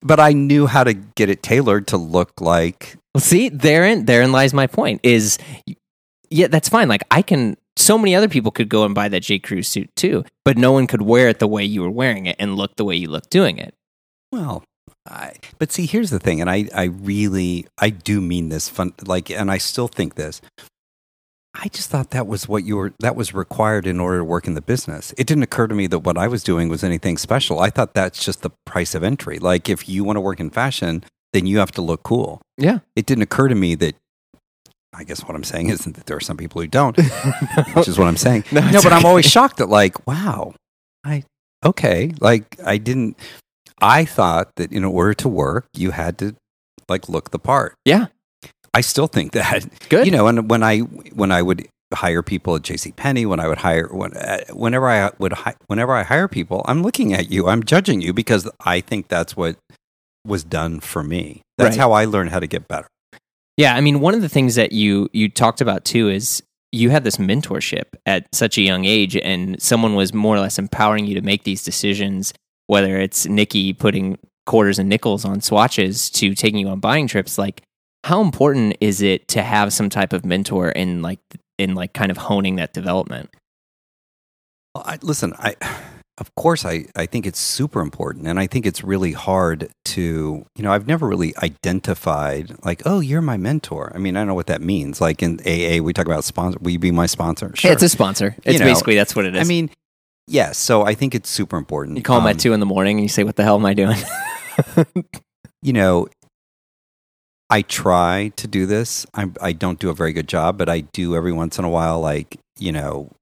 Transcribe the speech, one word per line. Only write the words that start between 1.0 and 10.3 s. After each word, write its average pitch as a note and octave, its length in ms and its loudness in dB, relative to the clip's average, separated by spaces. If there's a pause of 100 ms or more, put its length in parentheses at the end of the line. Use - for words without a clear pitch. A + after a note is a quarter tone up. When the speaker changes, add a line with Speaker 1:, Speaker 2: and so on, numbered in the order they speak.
Speaker 1:
it G2 140 -2
tailored A2+ 440 2
to G#2+ 100 -2
look F2 440 -2
like E2+ 560 0 (160)
Speaker 2:
Well, C#3 80 0
see, A3+ 280 4
therein, D#3+ 560 4
therein B2 260 6
lies C3 220 4
my C3+ 140 2
point - 360 -2
is, A2+ 340 4 (920)
yeah, D#3+ 180 4
that's D#3 220 2
fine. A3 200 4
Like, G2+ 220 2
I D3+ 100 6
can, B2+ 340 0 (220)
so G#3+ 200 6
many G3+ 180 4
other G#3 120 4
people B2 240 0
could A2 180 -2
go G#2+ 140 4
and G2+ 120 0
buy G#2 140 0
that F#2+ 120 -2
J. G2+ 180 -2
Crew F#2 240 -6
suit - 320 -6
too, F3 280 0 (200)